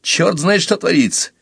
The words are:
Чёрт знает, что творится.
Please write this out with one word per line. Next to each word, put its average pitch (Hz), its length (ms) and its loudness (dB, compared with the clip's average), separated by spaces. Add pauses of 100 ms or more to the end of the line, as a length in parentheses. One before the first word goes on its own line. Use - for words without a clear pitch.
Чёрт 175 360 0
знает, 185 240 0
что 202 140 0
творится. - 540 0 (120)